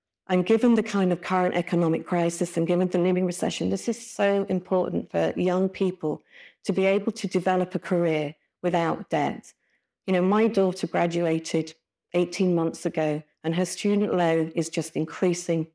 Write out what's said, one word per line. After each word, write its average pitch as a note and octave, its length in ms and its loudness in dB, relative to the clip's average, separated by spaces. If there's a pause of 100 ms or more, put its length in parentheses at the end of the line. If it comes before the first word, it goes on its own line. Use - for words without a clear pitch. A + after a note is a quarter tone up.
(260)
And F3+ 200 2
given A3+ 280 4
the G#3+ 80 4
kind G3 300 2
of F3 80 -2
current F#3 340 0
economic E3+ 520 0
crisis E3+ 500 -2
and E3 100 0
given F3+ 220 2
the F3+ 100 0
looming F3+ 280 2
recession, F3 420 -4
this F#3+ 200 -4
is - 220 -6
so G3+ 380 0
important F3+ 640 -2
for E3 260 0
young F#3 320 2
people F3+ 540 -4 (420)
to G3+ 80 0
be F#3+ 140 2
able G3 260 0
to - 160 -6
develop F3+ 460 0
a F3+ 40 -2
career D#3+ 560 0 (280)
without E3+ 480 -2
debt. - 420 -4 (540)
You F#3 80 2
know, F3+ 80 4
my G#3+ 260 4
daughter F#3+ 380 0
graduated E3 880 0 (400)
eighteen F3+ 400 2
months E3 320 -2
ago, D#3 360 -2 (220)
and E3 100 0
her F3+ 120 0
student G3+ 480 0
loan E3 400 2
is D#3+ 140 -2
just - 280 -6
increasing E3 800 -2